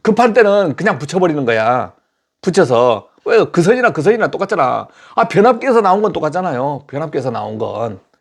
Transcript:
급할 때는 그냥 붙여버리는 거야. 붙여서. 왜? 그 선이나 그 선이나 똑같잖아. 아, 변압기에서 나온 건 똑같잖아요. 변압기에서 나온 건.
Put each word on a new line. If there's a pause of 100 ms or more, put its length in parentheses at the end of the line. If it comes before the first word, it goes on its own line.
급할
때는
그냥
붙여버리는
거야. (480)
붙여서. (180)
왜?
그
선이나
그
선이나
똑같잖아. (280)
아,
변압기에서
나온
건
똑같잖아요.
변압기에서
나온
건. (220)